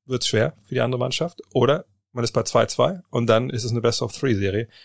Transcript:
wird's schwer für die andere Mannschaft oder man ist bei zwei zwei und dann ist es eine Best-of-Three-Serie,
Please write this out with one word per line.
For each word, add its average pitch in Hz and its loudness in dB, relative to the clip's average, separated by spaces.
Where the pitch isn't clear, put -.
wird's 127 -4
schwer 110 2
für - -8
die 127 0
andere 123 0
Mannschaft 131 -4
oder 135 4
man 120 -4
ist 113 -2
bei 120 0
zwei 113 2
zwei 175 0
und 117 0
dann 117 4
ist 113 -6
es 120 -6
eine 117 -2
Best-of-Three-Serie, 113 -2